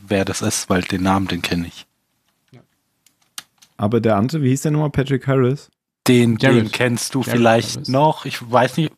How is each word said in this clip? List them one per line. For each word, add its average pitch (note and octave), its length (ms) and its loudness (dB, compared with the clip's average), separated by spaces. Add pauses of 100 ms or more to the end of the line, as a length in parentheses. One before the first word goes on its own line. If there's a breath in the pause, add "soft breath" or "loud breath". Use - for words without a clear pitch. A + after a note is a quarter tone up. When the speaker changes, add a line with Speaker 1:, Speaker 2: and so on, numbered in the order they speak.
Speaker 1:
wer G2 180 0
das F#2+ 160 -6
ist, - 300 -4
weil F#2 120 2
den F#2 200 -4
Namen, F#2+ 240 0
den F2+ 160 -6
kenn F2 220 -4
ich. - 220 -16 (1900)
Speaker 2:
Aber G#2+ 240 0
der A2 160 2
andere, C#3 260 0
wie B2+ 80 2
hieß C3+ 120 -2
der D#3 80 -2
nochmal? D3+ 200 0
Patrick C3+ 360 -2
Harris? C3+ 440 0 (360)
Speaker 1:
Den, A#2+ 300 4
den A#2+ 200 4
Speaker 3:
Jared. A2 160 0
Speaker 1:
kennst A#2+ 420 -2
du C3 80 -2
Speaker 3:
Jared A2+ 100 -6
Speaker 1:
vielleicht A#2 440 2
Speaker 3:
Harris. C#3 120 -10
Speaker 1:
noch. C#3+ 380 0
Ich B2 240 -12
weiß B2 260 2
nicht, D#3 220 -2